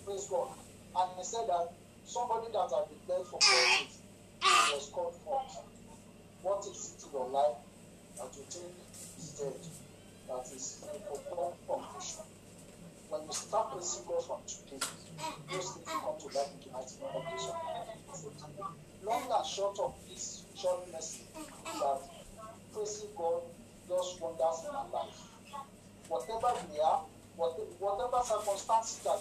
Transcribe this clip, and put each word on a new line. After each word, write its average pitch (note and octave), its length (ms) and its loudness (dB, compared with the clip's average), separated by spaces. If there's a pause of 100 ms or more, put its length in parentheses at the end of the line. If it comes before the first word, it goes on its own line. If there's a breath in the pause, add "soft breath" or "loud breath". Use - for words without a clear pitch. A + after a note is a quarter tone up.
Praise G3 200 -4
God. - 240 2 (460)
And F#3 220 6
He F#3 60 -4
said A3+ 240 0
that E3+ 240 6 (340)
somebody - 460 2
that F#3 200 6
has - 180 4
been - 160 -16
blessed F3+ 240 2
for D#3 100 -6
four F3 240 10 (160)
days - 180 -4 (760)
was - 180 -2
called - 320 0
forth. C#4 380 0 (800)
What G3 240 2
is - 320 -8
it - 80 -14
in - 80 -14
your B2+ 160 0
life C#3+ 280 6 (600)
that B2+ 180 -8
you C#3 140 -12
think F3 240 -10 (440)
is D#3 200 -10
dead, C#3 160 -2 (760)
that B2+ 220 -4
is - 320 -8 (120)
in - 120 -8
profound - 480 -2 (140)
confusion? - 580 -4 (840)
When D#3 180 -2
you - 60 -6
start - 380 2
praising - 360 -4
God - 180 2
from - 220 -4
today, - 320 -10 (720)
those - 240 -2
things - 100 -16
will D#4+ 140 -2
come - 180 -2
to - 100 -10 (100)
life C#4 120 2
in - 160 -14
the - 80 -16
mighty - 240 -8
name - 160 -6
of - 100 -2 (120)
Jesus. E5+ 180 -2 (1500)
Long A#3+ 260 0
and A3+ 160 4
short G3 340 0
of F3 140 0 (140)
this - 360 -8 (120)
short - 360 0
message - 440 -8
is D#4+ 460 -8
that C#4 180 4 (760)
praising - 440 -4
God E3+ 240 4 (480)
does F3+ 320 0
wonders E3 420 4
in - 100 -4
our - 160 -4
life. - 300 -4 (880)
Whatever A3+ 420 2 (220)
we D3+ 80 0
are, D#3 220 6 (340)
what-, E3 240 2 (200)
whatever A#3+ 440 2
circumstances G#3+ 800 2
that E3+ 180 4